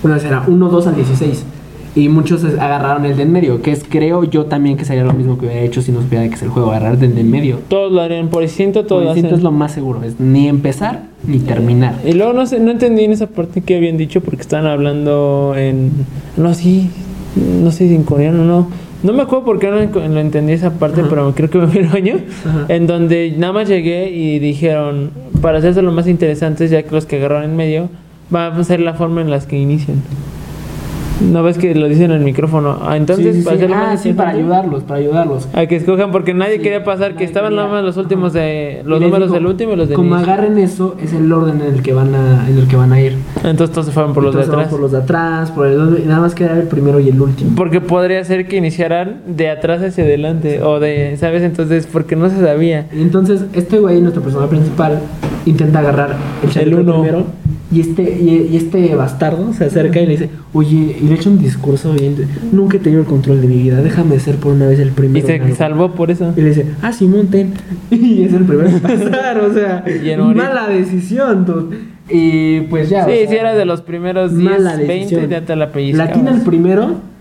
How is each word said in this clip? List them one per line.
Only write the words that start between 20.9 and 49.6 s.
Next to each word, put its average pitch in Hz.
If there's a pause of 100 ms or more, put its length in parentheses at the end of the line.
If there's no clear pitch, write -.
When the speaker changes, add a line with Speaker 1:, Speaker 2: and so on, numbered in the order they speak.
Speaker 1:
Ajá. 151
Speaker 2:
pero 143
creo 160
que 180
me 170
fui 190
al 170
baño, 190 (320)
Speaker 1:
Ajá. 156
Speaker 2:
en 170
donde 170
nada 175
más 214
llegué 180
y 156
dijeron, 147 (300)
para 156
hacerse 180
lo 180
más 170
interesante, 160
ya 160
que 151
los 156
que 151
agarraron 143
en 160
medio, 160 (440)
va 170
a 165
ser 175
la 165
forma 165
en 160
las 143
que 143
inician. 143 (1300)
¿No 170
ves 170
que 175
lo 151
dicen 151
en 160
el 147
micrófono? 147
Ah, -
entonces, 170
Speaker 1:
Sí, 175
sí, 170
Speaker 2:
para -
Speaker 1:
sí. 180
Speaker 2:
hacerlo 185
Speaker 1:
Ah, 220
Speaker 2:
más 202
Speaker 1:
sí, 180
para 175
Speaker 2:
interesante. 160
Speaker 1:
ayudarlos, 165
para 143
ayudarlos. 147
Speaker 2:
A 165
que 170
escojan, 185
porque 180
nadie 196
Speaker 1:
Sí, 160
Speaker 2:
quería 202
pasar, 196
que 185
Speaker 1:
nadie 175
Speaker 2:
estaban 202
Speaker 1:
quería. 208
Speaker 2:
nada 208
más 202
los 180
últimos 185
Speaker 1:
Ajá. 170
Speaker 2:
de, 147
Speaker 1:
Y 143
Speaker 2:
los 165
Speaker 1:
les 175
Speaker 2:
números 190
Speaker 1:
dijo, 180
Speaker 2:
del 170
último 202
y -
los 160
del 143
Speaker 1:
"Como 175
Speaker 2:
inicio. 175
Speaker 1:
agarren 208
eso, 185
es 160
el 160
orden 160
en 143
el 131
que 131
van 135
a, 131
en 135
el 131
que 131
van 127
a 131
ir". 135 (240)
Speaker 2:
Entonces 165
todos 165
se 151
fueron 151
por 143
los 139
de 139
Speaker 1:
Entonces, 151
Speaker 2:
atrás. 160
Speaker 1:
por 143
los 139
de 135
atrás, 160
por 143
el, 156
y 156
nada 160
más 170
queda 170
el 165
primero 143
y 135
el 131
último. 135
Speaker 2:
Porque 175
podría 180
ser 185
que 196
iniciaran 175
de 160
atrás 160